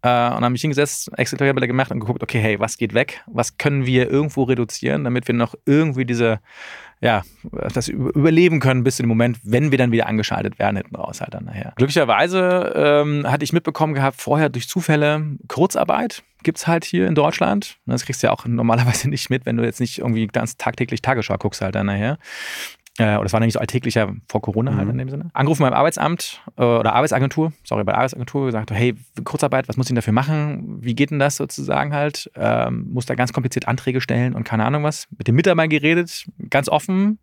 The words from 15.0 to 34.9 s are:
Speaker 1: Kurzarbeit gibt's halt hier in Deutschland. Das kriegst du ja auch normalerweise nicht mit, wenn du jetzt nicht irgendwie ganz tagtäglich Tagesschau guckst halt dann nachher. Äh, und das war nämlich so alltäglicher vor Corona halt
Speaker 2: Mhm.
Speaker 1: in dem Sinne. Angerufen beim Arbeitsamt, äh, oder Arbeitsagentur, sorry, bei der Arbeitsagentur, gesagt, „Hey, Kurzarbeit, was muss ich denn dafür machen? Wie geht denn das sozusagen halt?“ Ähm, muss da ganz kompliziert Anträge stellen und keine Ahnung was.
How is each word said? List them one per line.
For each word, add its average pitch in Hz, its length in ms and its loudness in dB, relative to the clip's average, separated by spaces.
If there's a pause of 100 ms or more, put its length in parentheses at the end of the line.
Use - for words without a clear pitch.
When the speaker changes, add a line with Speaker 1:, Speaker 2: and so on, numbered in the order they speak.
Speaker 1:
Kurzarbeit - 760 0 (220)
gibt's - 240 -2
halt 165 160 2
hier 180 240 0
in 160 80 2
Deutschland. 160 680 0
Das 123 200 -2
kriegst - 180 -6
du 113 60 4
ja - 40 4
auch - 140 -4
normalerweise 120 640 2
nicht 143 200 -4
mit, 127 160 -2
wenn 117 120 -2
du 117 80 0
jetzt 117 160 -4
nicht 120 180 -4
irgendwie 113 300 -2
ganz 113 280 -4
tagtäglich 120 460 -4
Tagesschau 101 340 0
guckst - 260 -4
halt 95 120 -4
dann 101 120 0
nachher. 104 300 -2 (840)
Äh, 107 180 4
und 101 80 0
das 95 80 0
war 110 80 4
nämlich 113 140 2
so - 60 0
alltäglicher 113 540 -2 (140)
vor 107 140 -2
Corona 110 320 -2
halt 98 120 0
Speaker 2:
Mhm. 107 40 -2
Speaker 1:
in 123 80 -4
dem 131 120 -8
Sinne. 156 220 -10
Angerufen 147 300 2
beim 131 100 4
Arbeitsamt, 160 680 0 (160)
äh, 127 40 2
oder 113 300 4
Arbeitsagentur, 139 600 2 (100)
sorry, 107 220 -2
bei 98 80 0
der - 60 2
Arbeitsagentur, 131 480 -2
gesagt, 110 260 -4
„Hey, 113 220 2 (300)
Kurzarbeit, 139 440 -2
was - 80 -4
muss 127 100 0
ich - 40 -8
denn 123 60 0
dafür 113 160 0
machen? 143 680 0
Wie 117 140 -4
geht 139 160 2
denn 147 100 -2
das 143 160 2
sozusagen 143 580 -2
halt?“ 147 400 -4
Ähm, 117 560 -2
muss 123 160 -4
da 127 80 -4
ganz 123 180 -2
kompliziert 127 360 -2
Anträge 127 320 -2
stellen 123 340 0
und 113 100 -4
keine 110 220 0
Ahnung 147 160 0
was. 151 240 -4 (100)